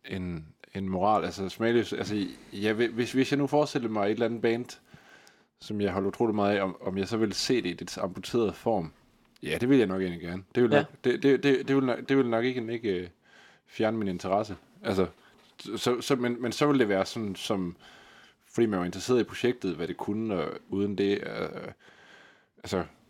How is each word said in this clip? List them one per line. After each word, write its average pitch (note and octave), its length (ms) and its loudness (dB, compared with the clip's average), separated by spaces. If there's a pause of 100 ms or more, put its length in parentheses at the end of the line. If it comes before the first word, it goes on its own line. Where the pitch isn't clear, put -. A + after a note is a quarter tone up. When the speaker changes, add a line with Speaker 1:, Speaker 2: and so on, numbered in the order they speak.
Speaker 1:
end, F2+ 380 -6 (320)
end G2 120 -6
moral. F#2+ 380 2
Altså, F#2 240 -6
smagløst, A2+ 440 2
altså, G2+ 340 -2 (260)
ja, G2+ 200 0
hvi-, A2 200 0
hvis, A2+ 200 -2
hvis C3 200 2
jeg C#3+ 60 2
nu C#3+ 80 2
forestiller C#3+ 420 0
mig G#2+ 160 0
et G2+ 60 2
eller A2+ 160 2
andet A2+ 160 -4
band, A#2+ 240 0 (960)
som G#2 180 -6
jeg G2+ 120 0
holder G2 160 0
utrolig A2 260 0
meget G2+ 220 2
af, G2 60 0
om, F#2 180 -4
om F#2+ 180 -4
jeg G2 100 -2
så A#2 80 -2
ville A2 180 0
se B2 280 0
det F#2 80 -4
i - 20 -4
dets - 260 -10
amputerede G2+ 540 -2
form. F2+ 400 -2 (500)
Ja, D2+ 180 -4
det B2 80 2
vil C#3 100 8
jeg A2+ 80 6
nok F#2+ 160 -2
egentlig F2 180 -4
gerne. F2 220 -8 (120)
Det B2 80 4
vil A#2+ 100 6
Speaker 2:
Ja. D3 40 6
Speaker 1:
nok, D3 100 4 (180)
det, - 180 2
det, C#3 200 6
det, C#3 260 4
det C#3 80 2
vil C3+ 80 4
nok, B2 140 0 (100)
det C#3 80 4
vil C3+ 120 6
nok A#2 160 2
ikke, B2 280 -2
ikke, A#2 240 -4
øh, F2+ 120 -6 (580)
fjerne A2 320 0
min G#2 100 0
interesse. F#2+ 480 0 (260)
Altså, F#2+ 240 2 (680)
så, B2 240 0
så, C3+ 160 0
men, A#2+ 260 -2
men A#2 100 -2
så D3 140 2
vil D3 120 4
det A#2 100 6
være G2 180 2
sådan, G#2 300 -4
som, F2+ 400 -4 (720)
fordi A#2 200 2
man G#2 120 0
var F2 60 -2
interesseret F#2+ 360 0
i G#2+ 40 2
projektet, G2 520 -2
hvad E2 120 -4
det F2 80 -8
kunne, G#2+ 380 -2
og D#2+ 180 -2 (160)
uden G2+ 300 0
det, G2+ 200 2
øh, - 300 -6 (1120)
altså F2+ 260 -4 (260)